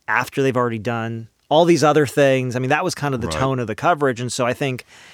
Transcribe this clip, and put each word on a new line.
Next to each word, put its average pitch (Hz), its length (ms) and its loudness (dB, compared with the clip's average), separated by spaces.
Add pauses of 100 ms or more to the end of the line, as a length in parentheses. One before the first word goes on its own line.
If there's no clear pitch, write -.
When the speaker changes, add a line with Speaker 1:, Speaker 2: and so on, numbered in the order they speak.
Speaker 1:
after 120 360 -2
they've 127 140 0
already 117 220 -2
done 113 500 -6 (180)
all 156 160 6
these 165 200 4
other 151 240 4
things. 131 500 2
I - 20 -2
mean, 127 120 -2
that 151 120 2
was 180 120 -2
kind 143 180 -4
of 120 80 -4
the - 60 -4
Speaker 2:
Right. 78 100 -4
Speaker 1:
tone 135 220 -2
of 117 80 -6
the 107 80 -6
coverage. 143 440 0
And 123 140 -6
so 123 120 -2
I 123 80 0
think 127 300 -6 (300)